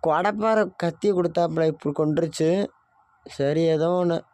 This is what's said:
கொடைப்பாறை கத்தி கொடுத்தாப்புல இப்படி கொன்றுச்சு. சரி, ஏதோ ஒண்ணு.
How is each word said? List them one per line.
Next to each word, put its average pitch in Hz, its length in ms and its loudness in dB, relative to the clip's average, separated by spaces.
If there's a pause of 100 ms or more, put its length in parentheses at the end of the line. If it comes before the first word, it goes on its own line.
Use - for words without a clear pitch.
கொடைப்பாறை 208 600 2 (140)
கத்தி 170 340 -2
கொடுத்தாப்புல 170 560 0
இப்படி 151 260 -4
கொன்றுச்சு. 156 560 0 (760)
சரி, 147 420 -2
ஏதோ 160 240 2
ஒண்ணு. 175 260 0 (160)